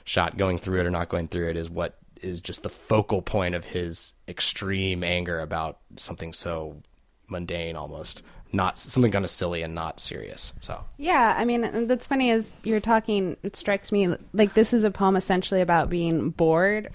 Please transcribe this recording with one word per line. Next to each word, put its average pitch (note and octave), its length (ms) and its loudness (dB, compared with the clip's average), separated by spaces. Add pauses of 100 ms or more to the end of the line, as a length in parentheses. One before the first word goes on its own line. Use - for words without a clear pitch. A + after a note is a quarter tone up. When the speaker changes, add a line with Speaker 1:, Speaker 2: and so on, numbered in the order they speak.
Speaker 1:
shot - 340 0
going F#2 200 2
through F#2 240 0
it F2 40 0
or F2 60 0
not F2 180 -2
going E2+ 180 -4
through E2+ 220 -2
it E2 80 -4
is E2 120 -6
what E2+ 280 -6 (240)
is F2+ 200 -8
just - 220 -10
the F2+ 60 -6
focal G#2 520 0
point F2+ 340 -2
of E2+ 100 -6
his F2 480 -6 (140)
extreme F#2+ 760 -2
anger F2 360 -2
about D#2+ 400 -6 (160)
something E2 380 -10
so D#2 480 -8 (460)
mundane E2+ 480 -6
almost. D2+ 480 -10 (280)
Not F#2+ 220 0
s-, - 180 -6
something A#2+ 200 4
kinda G2 160 2
silly F2 340 -2
and D#2+ 140 -6
not E2 240 -6
serious, - 600 -6
so. - 240 -10 (140)
Speaker 2:
Yeah, C#4+ 400 4
I A3+ 80 2
mean, A#3+ 180 2
and A3+ 240 -2
that's B3 200 0
funny C4 240 2
as A3 320 0
you're G#3+ 160 2
talking, G#3 640 2
it G#3 120 -6
strikes - 360 -2
me, G3 240 4 (180)
like, G3+ 220 4
this A3 180 6
is A3+ 100 4
a G#3+ 60 4
poem F#3+ 260 4
essentially F#3 460 2
about E3+ 300 4
being E3 400 0
bored, F3+ 640 4